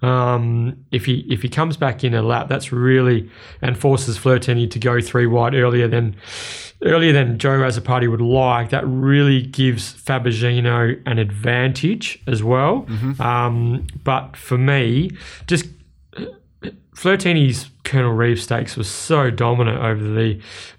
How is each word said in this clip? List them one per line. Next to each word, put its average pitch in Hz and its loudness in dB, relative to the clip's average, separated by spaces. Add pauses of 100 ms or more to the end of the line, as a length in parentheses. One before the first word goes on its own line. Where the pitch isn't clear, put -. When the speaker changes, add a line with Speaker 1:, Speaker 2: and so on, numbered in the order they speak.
Speaker 1:
Um, 123 0
if 123 -2
he, 127 -2
if 107 -2
he 120 -4
comes 160 -2
back 135 -2
in 120 0
a 113 0
lap, 117 -2
that's 135 -4
really, 123 2 (320)
and - -2
forces 131 0
Flirtini 123 2
to 117 -6
go 120 2
three 120 2
wide 120 2
earlier 123 2
than, 113 0 (640)
earlier 165 4
than 120 2
Joe 139 2
Razzapati 123 0
would 113 -2
like, 120 2
that - -2
really 135 4
gives 127 -2
Fabergino 120 0
an 117 0
advantage 123 -2
as 113 0
well. 131 2
Speaker 2:
Mm-hmm. 127 -4
Speaker 1:
Um, 120 0 (160)
but - -4
for - -4
me, 135 0 (360)
just 175 0 (1300)
Flirtini's 175 2 (160)
Colonel 127 0
Reeve 117 0
Stakes 113 -4
was 107 -6
so 143 0
dominant 117 0
over 110 -2
the, 107 0 (400)